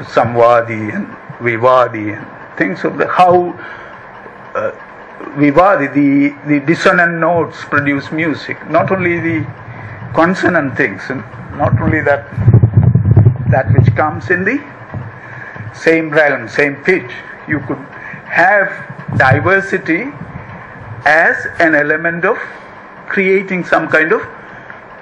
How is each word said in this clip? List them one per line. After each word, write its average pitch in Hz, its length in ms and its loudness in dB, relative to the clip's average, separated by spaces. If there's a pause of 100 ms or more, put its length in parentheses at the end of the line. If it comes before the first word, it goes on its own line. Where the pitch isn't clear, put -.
(140)
Samvadi 117 840 2
and 101 120 -6 (320)
Vivadi 117 800 0
and - 400 -18
things 185 280 -4
of 156 120 -4
the, 160 100 0
how, 180 420 4 (1040)
uh, 107 160 -4 (640)
Vivadi, 147 580 2
the, 143 360 4 (180)
the 147 180 0
dissonant 170 540 2
notes 165 460 -2
produce 143 460 -2
music, 156 580 -6
not 160 200 2
only 180 300 0
the 165 260 -2 (680)
consonant 165 640 0
things, - 320 -2
and 131 100 -6 (380)
not 147 240 2
only 156 180 0
that, 143 260 0 (1300)
that 131 220 2
which - 240 4
comes 156 320 -2
in 180 160 0
the 247 120 0 (1160)
same 165 340 2
realm, 143 380 2
same 139 300 -2
pitch. 175 340 -2 (380)
You 151 100 -2
could 135 180 -8 (500)
have 190 420 2 (480)
diversity 175 880 2 (1000)
as 165 420 2 (120)
an 160 160 4
element 165 500 0
of 185 120 0 (680)
creating 190 580 0
some 165 220 0
kind 160 240 2
of 226 100 2 (800)